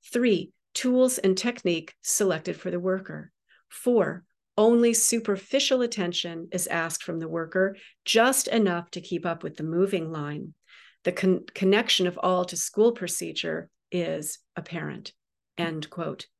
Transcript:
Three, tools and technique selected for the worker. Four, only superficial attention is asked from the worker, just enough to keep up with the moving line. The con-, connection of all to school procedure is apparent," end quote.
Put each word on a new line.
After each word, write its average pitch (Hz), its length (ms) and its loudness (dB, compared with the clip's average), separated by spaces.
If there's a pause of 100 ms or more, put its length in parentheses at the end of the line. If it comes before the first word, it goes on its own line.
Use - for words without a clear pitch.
(120)
Three, 240 400 2 (220)
tools 254 440 2
and 190 200 2
technique 180 640 -2
selected 170 540 0
for 180 160 -8
the 175 80 -4
worker. 185 520 -6 (360)
Four, 180 560 0 (340)
only 233 360 6
superficial 233 880 0
attention 175 720 -4
is 175 160 -2
asked 165 360 -4
from 165 160 -6
the 165 100 -6
worker, 170 480 0 (280)
just 240 420 4
enough 185 440 2
to 180 100 -10
keep 175 240 -6
up 165 180 -4
with 156 140 -8
the 151 60 -8
moving 170 480 0
line. 151 420 -8 (520)
The 185 80 0
con-, 185 400 2
connection 196 540 2
of 180 140 -4
all 180 240 2
to 175 120 -8
school 220 340 2
procedure 165 760 -6 (200)
is 160 500 -4 (180)
apparent," 151 560 -10 (440)
end 160 320 -4
quote. - 380 -8 (120)